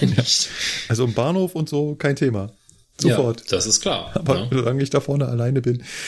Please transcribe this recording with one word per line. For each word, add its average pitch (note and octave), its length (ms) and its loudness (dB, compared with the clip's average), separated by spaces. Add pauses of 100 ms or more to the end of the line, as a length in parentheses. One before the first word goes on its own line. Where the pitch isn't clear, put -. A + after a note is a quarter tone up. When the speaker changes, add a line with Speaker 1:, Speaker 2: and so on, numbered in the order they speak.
Speaker 1:
nicht. - 420 2 (380)
Speaker 2:
Also A#2 160 2
im A#2 100 0
Bahnhof F3 420 0
und D#3+ 140 -2
so D3 260 -2
kein C#3+ 200 0
Thema. A2 400 -2 (440)
Sofort. A#2 420 2
Speaker 1:
Ja, - 60 -16 (100)
das - 80 -2
ist A2 160 2
klar, B2+ 340 -4
Speaker 2:
Aber C3+ 240 2
Speaker 1:
ja. A2 100 -4
Speaker 2:
solange C3 320 0
ich C#3 100 0
da C#3+ 100 2
vorne C#3+ 260 0
alleine B2 340 0
bin. B2 220 0 (240)